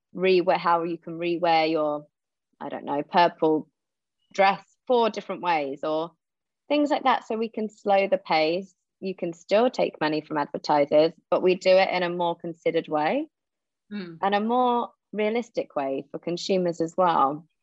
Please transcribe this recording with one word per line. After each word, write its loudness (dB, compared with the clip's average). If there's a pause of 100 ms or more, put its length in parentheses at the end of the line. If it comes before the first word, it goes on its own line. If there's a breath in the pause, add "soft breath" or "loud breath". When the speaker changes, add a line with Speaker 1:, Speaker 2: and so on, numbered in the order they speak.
(140)
Speaker 1:
rewear, 2
how 0
you -6
can -14
rewear 0
your, -2 (540)
I -10
don't -10
know, -4
purple 0 (640)
dress 2 (220)
four 2
different -10
ways -2
or -4 (560)
things 0
like -2
that, 0
so -4
we -4
can -6
slow 0
the 0
pace. -2 (280)
You -6
can -8
still 2
take -2
money 0
from -6
advertisers, 2 (180)
but 2
we 4
do 0
it 6
in -2
a 0
more -2
considered -4
way -2 (640)
Speaker 2:
Mm. -12
Speaker 1:
and 0
a 2
more 0 (220)
realistic -4
way -4
for -12
consumers -2
as -4
well. 2 (160)